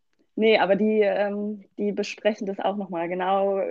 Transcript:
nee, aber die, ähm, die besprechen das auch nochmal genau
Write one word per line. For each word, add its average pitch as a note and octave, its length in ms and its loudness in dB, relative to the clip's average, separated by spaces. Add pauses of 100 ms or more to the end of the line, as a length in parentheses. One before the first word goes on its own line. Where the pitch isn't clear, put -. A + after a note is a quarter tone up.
(360)
nee, A3 240 6
aber F#3 160 4
die, G#3+ 260 2
ähm, G3+ 640 -2 (120)
die G3+ 140 -2
besprechen G#3 560 -4
das G3 120 -6
auch G3 180 -2
nochmal F3 320 -6
genau G3 600 0